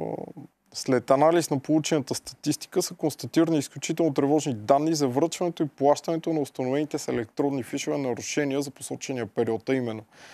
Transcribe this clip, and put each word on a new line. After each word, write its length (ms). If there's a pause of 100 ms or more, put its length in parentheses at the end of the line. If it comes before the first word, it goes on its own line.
(720)
след 380
анализ 400
на 80
получената 560
статистика 680
са 120
констатирани 640
изключително 560
тревожни 400
данни 400
за 140
връчването 540
и 60
плащането 640
на 80
установените 580
с 100
електронни 540
фишове 360
нарушения 640
за 80
посочения 560
период, 420
а 60
именно 280 (320)